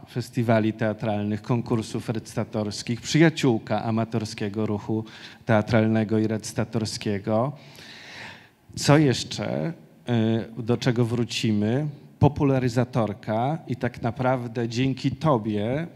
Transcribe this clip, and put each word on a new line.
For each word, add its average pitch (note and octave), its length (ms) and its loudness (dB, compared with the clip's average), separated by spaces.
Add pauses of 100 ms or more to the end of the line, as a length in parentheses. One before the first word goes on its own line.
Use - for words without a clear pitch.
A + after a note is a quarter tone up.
(120)
festiwali A2+ 600 2
teatralnych, G#2 680 -2
konkursów A#2 680 -2
recytatorskich, A2 920 -4
przyjaciółka C#3+ 840 4
amatorskiego A2 840 -2
ruchu G#2+ 380 -2 (420)
teatralnego A2 720 4
i G#2+ 80 2
recytatorskiego. G#2+ 1200 -2 (1200)
Co C#3+ 220 6
jeszcze, C#3 760 0 (840)
y, A#2+ 40 -6
do A2+ 140 0
czego B2 280 2
wrócimy? A2+ 840 0 (320)
Popularyzatorka B2+ 1400 2 (100)
i B2 80 -4
tak - 260 -6
naprawdę A#2+ 680 -2
dzięki C3 420 -2
tobie A#2+ 840 0